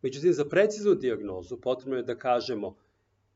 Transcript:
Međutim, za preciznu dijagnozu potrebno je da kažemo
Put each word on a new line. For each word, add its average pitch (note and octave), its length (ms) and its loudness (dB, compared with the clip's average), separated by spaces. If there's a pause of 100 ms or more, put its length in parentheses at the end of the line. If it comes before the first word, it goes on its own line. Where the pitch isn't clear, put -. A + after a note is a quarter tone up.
Međutim, C#3 300 2
za C#3+ 120 2
preciznu G#3 500 4
dijagnozu G#2 680 -4
potrebno B2+ 360 -2
je A#2+ 60 -2
da A#2+ 160 -6
kažemo A#2 580 -2 (600)